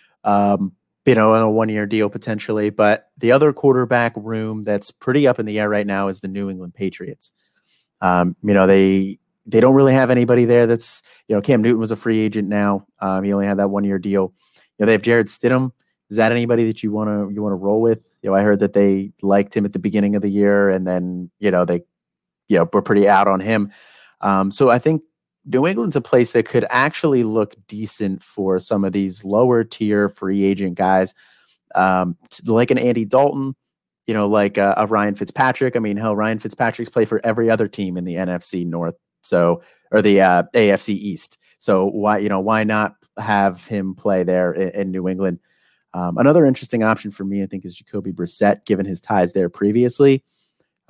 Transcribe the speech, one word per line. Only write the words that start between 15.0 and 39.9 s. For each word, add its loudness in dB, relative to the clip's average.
Jared 2
Stidham. 0
Is -4
that 2
anybody 0
that -4
you -4
wanna, -4
you -8
wanna -4
roll 0
with? 0
You -4
know, 2
I 4
heard 2
that 0
they 2
liked 0
him 0
at -6
the -6
beginning 0
of -2
the -2
year, 2
and -2
then, -4
you -2
know, 2
they, -4
you 2
know, 2
were 2
pretty 2
out 4
on 0
him. -2
Um, 0
so 2
I 2
think 0
New 0
England's -4
a 0
place 2
that 2
could -2
actually 0
look -2
decent -6
for -4
some -2
of -4
these -4
lower 2
tier -2
free -4
agent -2
guys, 0
um, 0
t-, -8
like 2
an 2
Andy -2
Dalton, 0
you -2
know, 0
like 0
a, 2
a 0
Ryan -2
Fitzpatrick. -2
I 0
mean, -4
hell, -4
Ryan -4
Fitzpatrick's -6
played 0
for -4
every 0
other 0
team -6
in -8
the -8
N -4
F -6
C -6
North, -6
so, 2